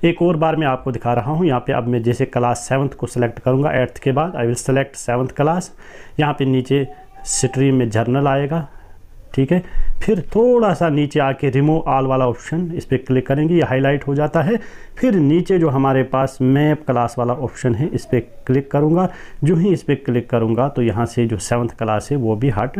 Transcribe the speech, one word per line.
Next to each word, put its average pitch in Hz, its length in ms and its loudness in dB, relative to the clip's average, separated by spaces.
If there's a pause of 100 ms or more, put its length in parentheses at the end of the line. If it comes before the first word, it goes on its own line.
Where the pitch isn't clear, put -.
एक 170 180 2
और 175 140 4
बार 160 200 0
मैं 156 100 0
आपको 131 260 -2
दिखा 117 200 -2
रहा 123 200 0
हूँ, 175 140 0
यहाँ 127 140 2
पे - 120 -4
अब 117 160 -2
मैं 120 140 0
जैसे 117 240 0
क्लास 120 420 -2
सेवंथ 135 220 0
को - 160 -8
सिलेक्ट 120 320 -2
करूँगा 139 420 0
एट्थ 123 220 -4
के 135 100 0
बाद, 156 220 0
I 117 120 -2
will 117 140 -2
select 135 400 -2
seventh 123 400 -4
class। 165 300 0 (500)
यहाँ 147 180 2
पे 143 60 0
नीचे 131 420 0 (400)
स्ट्रीम 131 480 0
में 127 160 2
जर्नल 123 380 0
आएगा। 143 380 -2 (680)
ठीक 135 180 2
है, 175 100 2 (400)
फिर 202 180 2 (140)
थोड़ा 226 400 4
सा 170 160 0
नीचे 147 300 0
आके 135 300 0
remove 147 380 2
all 135 180 2
वाला 131 220 2
ऑप्शन 160 480 -4
इस - 80 -8
पर 135 120 0
क्लिक 127 300 0
करेंगे, 151 280 0
ये 165 80 4
हाईलाइट 135 440 0
हो 143 80 -2
जाता 147 280 0
है। 214 160 0 (400)
फिर 254 160 2
नीचे 175 440 4
जो 165 100 4
हमारे 135 360 2
पास 131 380 -2
मैप 143 440 2
क्लास 120 320 0
वाला 123 160 0
ऑप्शन 120 400 -2
है 127 140 -2
इस - 160 -4
पर 123 160 0 (260)
क्लिक 139 240 0
करूँगा। 156 380 2 (360)
जो 170 120 2
ही 185 160 2
इस 160 100 -2
पर 143 140 0
क्लिक 120 340 -2
करूँगा 117 380 0
तो 135 140 -2
यहाँ 117 240 0
से 120 200 -2
जो 110 120 -2
सेवंथ 120 300 -2 (100)
क्लास 107 320 -2
है 147 60 0
वो 110 200 0
भी 131 140 0
हट 120 300 -4